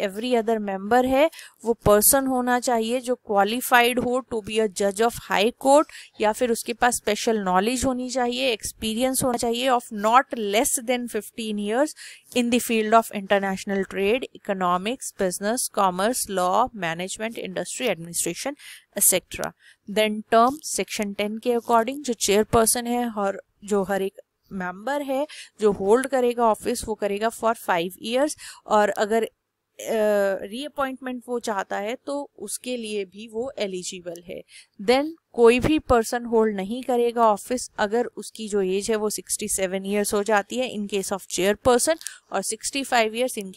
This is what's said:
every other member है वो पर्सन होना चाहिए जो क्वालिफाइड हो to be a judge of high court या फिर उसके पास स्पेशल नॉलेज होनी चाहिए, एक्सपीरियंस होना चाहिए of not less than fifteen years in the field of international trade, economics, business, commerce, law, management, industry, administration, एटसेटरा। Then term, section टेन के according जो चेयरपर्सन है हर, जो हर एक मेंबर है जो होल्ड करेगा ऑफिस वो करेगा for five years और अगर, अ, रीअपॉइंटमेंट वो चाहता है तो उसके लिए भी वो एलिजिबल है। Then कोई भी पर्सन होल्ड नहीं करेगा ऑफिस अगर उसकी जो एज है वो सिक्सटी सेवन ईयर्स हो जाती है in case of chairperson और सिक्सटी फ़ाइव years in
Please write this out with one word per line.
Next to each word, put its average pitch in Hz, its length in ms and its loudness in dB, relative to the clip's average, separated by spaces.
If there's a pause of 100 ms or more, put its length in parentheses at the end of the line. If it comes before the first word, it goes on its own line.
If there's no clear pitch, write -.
every 220 400 0
other 220 240 -2
member 208 400 2
है 277 240 4 (340)
वो 226 80 2
पर्सन 208 540 4
होना 247 340 0
चाहिए 233 400 0
जो 247 140 -2
क्वालिफाइड 240 840 2
हो 247 260 0 (100)
to 214 100 -4
be 214 140 -4
a 220 100 2
judge 196 320 -2
of 226 120 2
high 190 400 0 (140)
court 285 180 8 (360)
या 214 120 2
फिर 240 180 0
उसके 233 220 -2
पास 240 240 0
स्पेशल 220 420 0
नॉलेज 208 460 0
होनी 254 260 -2
चाहिए, 247 420 0
एक्सपीरियंस 233 720 -2
होना 240 140 0
चाहिए 240 300 0
of 247 140 2 (100)
not 220 380 4
less 214 480 0
than 247 300 -2
fifteen 214 460 -6
years 214 400 0 (420)
in 247 80 2
the 240 260 2
field 220 320 4
of - 20 -12 (100)
international 196 800 -2
trade, 202 280 0
economics, 190 1000 -4
business, 202 380 -2 (180)
commerce, 196 520 0
law, 190 460 2
management, 190 580 -6
industry, 185 600 -4
administration, 170 580 -6 (420)
एटसेटरा। - 560 0 (380)
Then 214 320 0 (120)
term, 247 460 2
section 202 380 -6
टेन 208 200 -4
के 247 120 -2
according 233 500 0
जो 262 120 -4
चेयरपर्सन 220 720 2
है 240 220 -2
हर, 202 340 -4 (220)
जो 202 180 2
हर 190 200 -2
एक 196 120 -4 (380)
मेंबर 196 500 -6
है 277 240 -4 (340)
जो 208 120 4
होल्ड 202 340 2
करेगा 240 380 0
ऑफिस 220 400 0
वो 220 100 -6
करेगा 202 340 -2
for 226 260 -2
five 185 360 -2 (160)
years 262 320 0 (280)
और 208 220 4
अगर, 220 360 0
अ, - 60 -6 (1120)
रीअपॉइंटमेंट 254 840 -8
वो 240 120 -4
चाहता 196 360 -4
है 208 200 -4 (100)
तो 285 320 -6
उसके 247 380 -8
लिए 214 280 -6
भी 202 240 -16
वो 226 300 -8
एलिजिबल 180 680 -8
है। - 160 -14 (400)
Then 269 280 2 (220)
कोई 240 280 8
भी 311 180 2
पर्सन 240 460 0
होल्ड 220 320 2
नहीं 202 260 -6
करेगा 240 440 2
ऑफिस 220 520 0
अगर 214 280 0
उसकी - 420 -12
जो 196 140 0
एज 190 280 0
है 220 60 2
वो 214 140 -2
सिक्सटी - 380 -6
सेवन 190 380 -2
ईयर्स 202 280 0
हो 202 80 2
जाती 208 340 0
है 240 200 -4
in 208 120 -6
case 196 300 -4
of - 100 -18
chairperson 240 720 2 (340)
और 190 100 -2
सिक्सटी - 420 -6
फ़ाइव 226 280 2
years 233 320 -2
in 185 120 -12